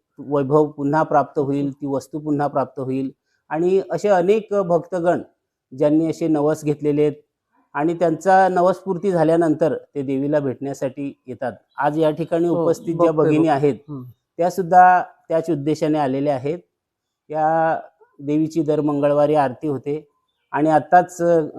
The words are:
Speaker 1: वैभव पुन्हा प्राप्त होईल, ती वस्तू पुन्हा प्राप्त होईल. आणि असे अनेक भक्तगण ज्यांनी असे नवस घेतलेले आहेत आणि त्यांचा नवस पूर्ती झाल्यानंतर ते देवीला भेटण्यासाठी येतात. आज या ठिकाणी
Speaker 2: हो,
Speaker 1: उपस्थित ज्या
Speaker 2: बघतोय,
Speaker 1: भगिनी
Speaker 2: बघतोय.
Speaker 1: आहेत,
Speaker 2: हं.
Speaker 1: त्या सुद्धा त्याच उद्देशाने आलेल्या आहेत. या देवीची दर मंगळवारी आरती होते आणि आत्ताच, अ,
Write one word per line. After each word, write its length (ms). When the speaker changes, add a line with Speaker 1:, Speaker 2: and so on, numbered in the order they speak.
Speaker 1:
वैभव 380
पुन्हा 380
प्राप्त 360
होईल, 320
ती 140
वस्तू 340
पुन्हा 280
प्राप्त 320
होईल. 320
आणि 320
असे 180
अनेक 420
भक्तगण 720
ज्यांनी 320
असे 180
नवस 360
घेतलेले 380
आहेत 120
आणि 200
त्यांचा 560
नवस 260
पूर्ती 360
झाल्यानंतर 640
ते 60
देवीला 380
भेटण्यासाठी 880
येतात. 240
आज 220
या 120
ठिकाणी 360
Speaker 2:
हो, 160
Speaker 1:
उपस्थित 380
ज्या 100
Speaker 2:
बघतोय, 140
Speaker 1:
भगिनी 120
Speaker 2:
बघतोय. 180
Speaker 1:
आहेत, 200
Speaker 2:
हं. 140
Speaker 1:
त्या 120
सुद्धा 540
त्याच 200
उद्देशाने 500
आलेल्या 360
आहेत. 240
या 500
देवीची 440
दर 180
मंगळवारी 540
आरती 320
होते 400
आणि 180
आत्ताच, 520
अ, 180